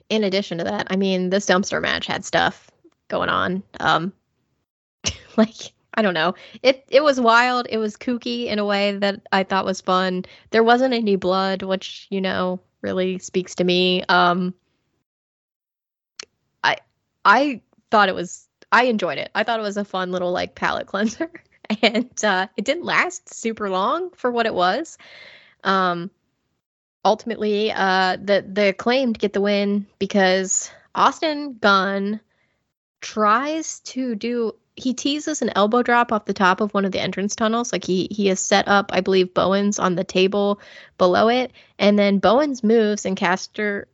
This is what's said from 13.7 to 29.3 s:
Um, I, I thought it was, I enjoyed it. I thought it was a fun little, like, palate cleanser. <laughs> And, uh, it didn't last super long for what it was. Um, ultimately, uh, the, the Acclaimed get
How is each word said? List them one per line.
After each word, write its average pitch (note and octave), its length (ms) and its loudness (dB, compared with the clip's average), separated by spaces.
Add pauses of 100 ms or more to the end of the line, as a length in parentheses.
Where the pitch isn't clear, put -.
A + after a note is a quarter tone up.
Um, F3+ 440 2 (2000)
I, C#3 140 0 (480)
I B3+ 360 4 (280)
thought G#3 200 4
it F3+ 60 -4
was, - 320 -10 (240)
I A3+ 140 6
enjoyed G3 320 -2
it. - 180 -8
I G#3 80 0
thought A3+ 160 -2
it A3 40 -6
was G3+ 140 -6
a G3+ 80 -4
fun F#3 260 -6
little, F3+ 200 -4
like, F3+ 240 -4
palate - 320 -4
cleanser. A3 480 -4
<laughs> - 60 -20 (400)
And, A#3+ 300 0 (140)
uh, F#3+ 220 0 (100)
it G#3 80 -6
didn't D4+ 180 -2
last A3 500 -2
super A3 360 -6
long B3+ 420 -2
for - 180 -6
what A#3 160 -2
it G#3+ 80 -2
was. F#3+ 440 0 (680)
Um, F#3 480 0 (960)
ultimately, G#3+ 680 0
uh, F#3 500 2
the, G3 240 0
the G3+ 240 0
Acclaimed A#3+ 500 0
get G3+ 120 -2